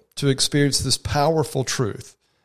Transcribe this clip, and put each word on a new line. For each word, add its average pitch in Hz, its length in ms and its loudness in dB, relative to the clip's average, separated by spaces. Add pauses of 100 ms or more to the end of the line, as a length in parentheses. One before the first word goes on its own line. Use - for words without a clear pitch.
(160)
to 139 140 0
experience 139 500 2
this 131 180 0
powerful 147 680 0
truth - 500 -4 (300)